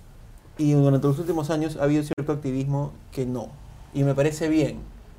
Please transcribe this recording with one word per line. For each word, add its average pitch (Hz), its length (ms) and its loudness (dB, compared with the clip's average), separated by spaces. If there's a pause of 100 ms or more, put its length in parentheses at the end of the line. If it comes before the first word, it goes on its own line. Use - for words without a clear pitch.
(600)
y 147 140 4
durante 139 340 4
los 139 100 2
últimos 165 320 -2
años 156 280 -2
ha 143 80 0
habido 147 180 2
cierto 147 300 -4
activismo 139 580 -2 (200)
que 131 140 -4
no, 123 220 -6 (480)
y 139 80 2
me 139 100 4
parece 151 340 0
bien. 143 300 2 (420)